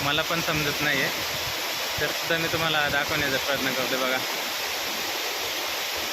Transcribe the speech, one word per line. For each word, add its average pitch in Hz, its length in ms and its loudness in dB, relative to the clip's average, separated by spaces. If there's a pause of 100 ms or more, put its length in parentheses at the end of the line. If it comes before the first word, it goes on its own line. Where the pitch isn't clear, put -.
मला 143 220 4
पण 165 180 0
समजत 151 420 0
नाहीये, 147 260 2 (920)
तर 151 60 2
सुद्धा - 320 0
मी 165 140 0
तुम्हाला 156 360 2
दाखवण्याचा 143 480 2
प्रयत्न 131 360 0
करतोय. 131 260 0
बघा 131 200 2 (1900)